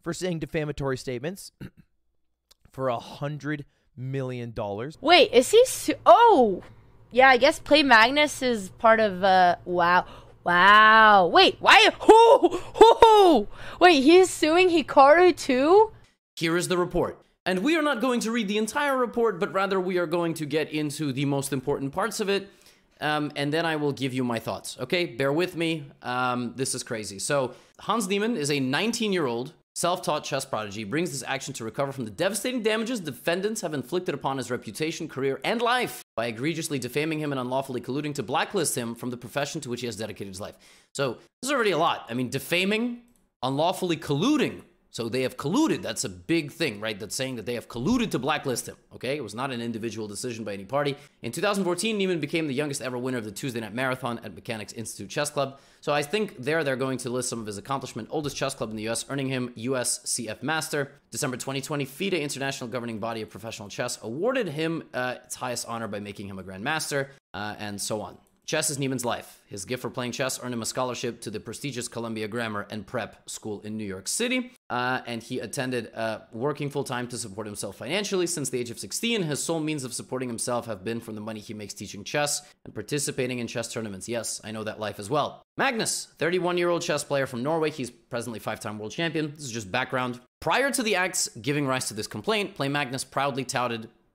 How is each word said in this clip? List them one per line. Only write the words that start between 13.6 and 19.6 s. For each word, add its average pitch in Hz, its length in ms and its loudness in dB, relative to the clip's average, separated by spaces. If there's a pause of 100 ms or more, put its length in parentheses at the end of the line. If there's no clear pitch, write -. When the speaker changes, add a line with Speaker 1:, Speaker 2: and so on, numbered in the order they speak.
Speaker 2:
Wait, 330 220 8
he's 349 260 8
suing 339 400 4
Hikaru 320 680 8
too? 330 580 4 (440)
Speaker 3:
Here 165 220 0
is 156 100 -2
the 180 80 2
report. 170 420 -2 (280)
And 185 140 0
we 294 160 0
are 311 60 2
not 277 180 0
going 247 200 0
to 208 100 -4
read 226 180 -2
the 208 100 0
entire 269 380 0
report, 233 440 0
but 170 120 -2
rather 190 280 0